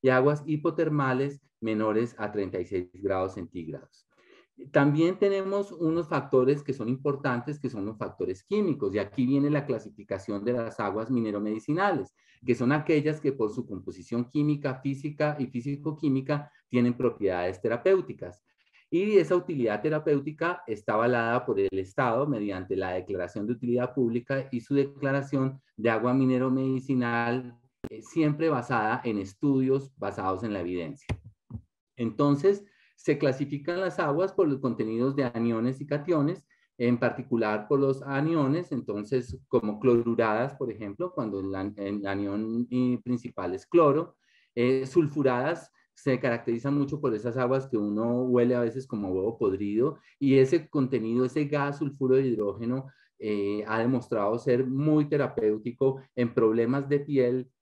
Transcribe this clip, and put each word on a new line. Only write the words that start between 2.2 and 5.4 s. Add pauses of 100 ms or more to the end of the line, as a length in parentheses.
treinta
y
seis
grados
centígrados. (680)
También
tenemos